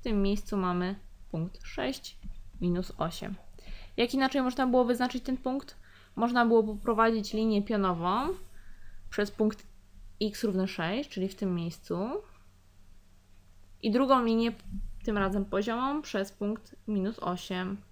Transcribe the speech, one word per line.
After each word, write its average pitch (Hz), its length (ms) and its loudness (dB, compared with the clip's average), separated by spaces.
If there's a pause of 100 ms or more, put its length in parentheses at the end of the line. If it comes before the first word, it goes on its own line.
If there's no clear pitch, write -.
W - 20 -20
tym 214 200 2
miejscu 208 340 2
mamy 185 400 0 (340)
punkt 160 340 -6
sześć - 540 -6 (420)
minus 180 380 0
osiem. 165 360 -4 (600)
Jak 240 180 2
inaczej 269 280 2
można 254 240 2
było 254 180 6
wyznaczyć 247 400 0
ten 262 120 -2
punkt? 262 400 -4 (400)
Można 240 300 4
było 226 160 8
poprowadzić 220 720 2
linię 214 300 4
pionową 196 680 2 (840)
przez 202 200 0
punkt - 360 0 (560)
X 214 220 -2
równe 190 240 2
sześć, 190 420 -4
czyli 190 180 -2
w - 80 -8
tym 185 180 0
miejscu. 170 540 -4 (1700)
I 220 80 2
drugą 247 340 6
linię, 226 280 4 (520)
tym 208 140 0
razem 196 260 2
poziomą, 233 580 0
przez 196 300 -4
punkt - 440 -6 (120)
minus 208 300 0
osiem. 185 580 -4 (160)